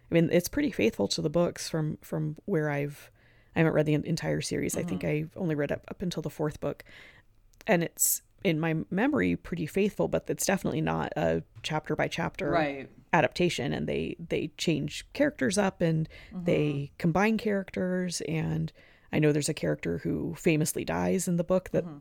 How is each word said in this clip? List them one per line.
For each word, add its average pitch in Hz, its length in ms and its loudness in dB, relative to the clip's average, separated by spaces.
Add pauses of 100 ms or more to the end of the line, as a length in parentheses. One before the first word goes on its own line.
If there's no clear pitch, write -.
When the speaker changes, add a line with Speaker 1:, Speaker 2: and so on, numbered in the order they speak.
(100)
Speaker 1:
I - 40 0
mean, 165 180 6
it's 175 160 4
pretty 294 240 0
faithful 202 360 2
to - 140 -4
the 160 80 0
books 170 380 0
from, 156 340 -2
from 156 420 -4
where 156 240 0
I've, 143 420 -4 (440)
I 165 60 2
haven't 160 140 6
read 151 120 6
the 151 80 4
en-, 147 100 2
entire 156 380 -2
series. - 340 -2
I - 60 -2
think 175 200 -4
Speaker 2:
Mm-hmm. 151 240 0
Speaker 1:
I've - 100 -18
only 160 180 -2
read 143 180 -2
up, - 160 -6
up - 140 -10
until 175 200 -4
the 156 80 -6
fourth 151 300 -4
book. - 240 -6 (840)
And 208 160 6
it's, - 380 0 (220)
in 160 160 4
my 160 160 2 (140)
memory, 190 440 2
pretty 170 320 -4
faithful, 196 400 0
but - 220 -2
it's - 180 -2
definitely 185 340 0
not 160 360 -2
a 165 260 2 (220)
chapter 156 320 -4
by 139 100 0
chapter - 440 -4
Speaker 2:
Right. 143 380 0 (240)
Speaker 1:
adaptation. 165 600 2
And - 160 -2
they, 147 320 -2
they 160 360 -4
change 147 480 -2 (100)
characters 262 440 0
up 196 220 0
and 160 280 2 (240)
Speaker 2:
Mm-hmm. 180 120 -10
Speaker 1:
they 147 540 0
combine 196 400 2
characters. 185 920 -2
And 160 440 -2 (400)
I 151 60 0
know 151 140 6
there's 147 160 0
a 156 60 -2
character 165 440 -2
who 156 400 -4
famously 156 460 2
dies 180 420 0
in 175 120 0
the 170 60 -2
book 185 260 0
that, 156 140 0
Speaker 2:
Mm-hmm. 156 160 -12